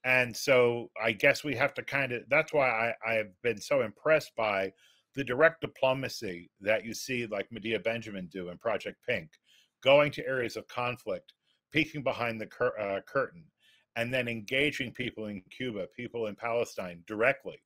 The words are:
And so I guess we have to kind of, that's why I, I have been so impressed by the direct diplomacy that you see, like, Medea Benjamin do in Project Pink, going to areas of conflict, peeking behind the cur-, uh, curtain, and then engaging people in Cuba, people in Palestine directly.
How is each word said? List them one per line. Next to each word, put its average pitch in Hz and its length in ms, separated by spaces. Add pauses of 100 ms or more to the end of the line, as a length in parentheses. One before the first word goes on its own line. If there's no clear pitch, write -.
And 127 300
so 120 540 (140)
I 113 80
guess 135 320
we 143 140
have 135 180
to 123 80
kind 135 300
of, 117 160
that's 151 240
why 135 180
I, 113 240 (100)
I 113 100
have 107 160 (120)
been 113 180
so 139 220
impressed 147 540
by 98 360 (420)
the 135 100
direct 143 380
diplomacy 117 880 (120)
that 101 240
you 110 100
see, 120 320
like, 101 240
Medea 110 300
Benjamin 107 480
do 87 220
in 87 80
Project 104 460
Pink, 98 260 (500)
going 143 320
to 135 160
areas 123 280
of 107 120
conflict, 120 640 (400)
peeking 151 320
behind 113 360
the 104 60
cur-, 123 320
uh, 98 220
curtain, - 420 (540)
and 120 180
then 123 140
engaging 127 640
people 110 340
in 104 240
Cuba, 110 460
people 117 320
in 101 80
Palestine 107 720
directly. 107 580